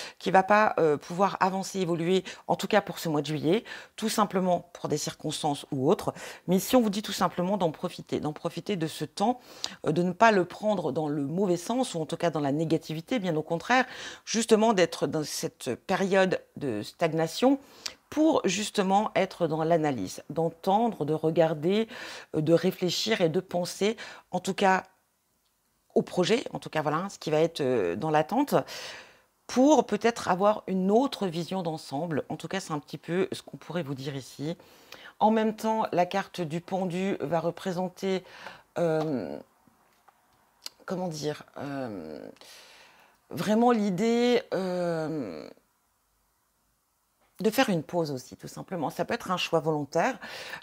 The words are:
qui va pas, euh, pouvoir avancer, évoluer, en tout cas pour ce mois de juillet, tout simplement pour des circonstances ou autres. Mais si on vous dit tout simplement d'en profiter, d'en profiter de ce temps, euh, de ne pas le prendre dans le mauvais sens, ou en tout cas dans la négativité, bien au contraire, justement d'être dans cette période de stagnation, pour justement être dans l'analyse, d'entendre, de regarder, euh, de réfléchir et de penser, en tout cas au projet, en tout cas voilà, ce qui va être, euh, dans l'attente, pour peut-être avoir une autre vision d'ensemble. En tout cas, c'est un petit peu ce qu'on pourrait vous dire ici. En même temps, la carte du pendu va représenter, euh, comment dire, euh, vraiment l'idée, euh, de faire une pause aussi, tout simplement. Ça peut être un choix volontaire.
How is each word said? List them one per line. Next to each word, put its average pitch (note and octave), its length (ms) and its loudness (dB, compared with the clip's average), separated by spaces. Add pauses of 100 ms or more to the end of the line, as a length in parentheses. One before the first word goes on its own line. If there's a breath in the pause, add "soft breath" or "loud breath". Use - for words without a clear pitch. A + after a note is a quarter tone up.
(180 loud breath)
qui - 120 -4
va F#3 120 6
pas, G#3 360 4
euh, D3+ 200 4
pouvoir F3+ 420 0
avancer, F#3+ 400 0
évoluer, F3 440 2 (220 loud breath)
en F3+ 100 0
tout - 120 -6
cas G#3 120 6
pour - 180 -6
ce - 100 -4
mois D3+ 140 0
de C#3+ 40 -4
juillet, D#3 380 0 (320 loud breath)
tout A3 140 -2
simplement F#3 640 2
pour - 140 -8
des D3+ 100 0
circonstances - 760 -4
ou C3+ 180 2
autres. - 240 0 (320 loud breath)
Mais F#3 120 4
si A3 180 2
on B3 60 8
vous G#3+ 80 2
dit G3+ 120 -4
tout G#3 100 -8
simplement F3+ 440 0
d'en F3 160 0
profiter, - 480 -6
d'en D3+ 140 -4
profiter F3 420 -6
de D#3+ 100 -2
ce D#3 180 -6
temps, A3+ 360 -2 (460 loud breath)
euh, D3+ 60 2
de F3 100 2
ne F3+ 100 0
pas A3+ 180 6
le F#3+ 140 4
prendre F3+ 480 -2
dans D#3 160 -2
le C#3+ 180 -2
mauvais F3 300 0
sens, A#3+ 380 -2
ou E3+ 60 -4
en D#3 60 -4
tout - 120 -6
cas E3+ 120 0
dans D#3 100 -2
la C#3+ 120 0
négativité, D#3+ 680 -2
bien F#3 160 -2
au D#3 80 0
contraire, A#3 440 0 (380 loud breath)
justement A3+ 500 4
d'être E3+ 320 2
dans D3 180 -2
cette - 500 -6
période F#3 680 2 (160)
de A2 260 -2
stagnation, E3 760 2 (520 loud breath)
pour D#4 340 4
justement G3 720 0
être F#3 320 0
dans D#3 180 0
l'analyse, D3+ 640 0
d'entendre, F3 800 0
de D3+ 80 0
regarder, E3 720 2 (480 loud breath)
euh, D#3 60 0
de D#3 100 4
réfléchir F#3 680 2
et E3 80 4
de E3+ 100 0
penser, F3+ 560 -2 (360 loud breath)
en F3+ 60 0
tout F#3+ 140 -4
cas F#3 320 4 (1120)
au - 80 4
projet, F3+ 500 0
en F3+ 60 -6
tout - 100 -12
cas D#3 140 -2
voilà, D#3+ 260 -2
ce - 100 -16
qui - 120 -6
va D3+ 100 4
être, E3 220 0
euh, G#2+ 340 2
dans D#3 140 -2
l'attente, F#3+ 440 2 (920 loud breath)
pour C4+ 400 6
peut-être A3+ 420 -2
avoir G3+ 380 2
une F#3+ 240 0
autre A3+ 360 2
vision F3 360 -4
d'ensemble. D#3 680 -4
En - 80 -6
tout D#3+ 120 -10
cas, F#3+ 120 -4
c'est - 140 -8
un D4 60 -4
petit - 180 -12
peu F3+ 340 -2
ce - 80 -10
qu'on - 160 -16
pourrait D#3+ 260 -6
vous C#3+ 120 -6
dire C3+ 200 -8
ici. C#3+ 440 -8 (600 loud breath)
En G#3+ 120 6
même A3 260 2
temps, A3 360 -2
la F3+ 120 4
carte F#3 380 -4
du E3 180 -4
pendu F#3 600 -2
va D#3+ 200 -2
représenter, F3+ 840 -4 (520 loud breath)
euh, D#3 600 0 (1500)
comment F#3 240 -4
dire, D3+ 360 -6 (120)
euh, F#2+ 720 -8 (1000 loud breath)
vraiment G#3+ 400 2
l'idée, A3+ 720 2 (100)
euh, D#3+ 960 -4 (1900)
de G3+ 100 2
faire B3+ 200 2
une E3 120 0
pause E3 300 -4
aussi, - 240 -10
tout - 100 -16
simplement. D3+ 420 -8
Ça E3+ 160 -4
peut - 100 -4
être G#3+ 180 -4
un F3+ 40 0
choix E3+ 220 2
volontaire. D#3+ 580 0 (460 loud breath)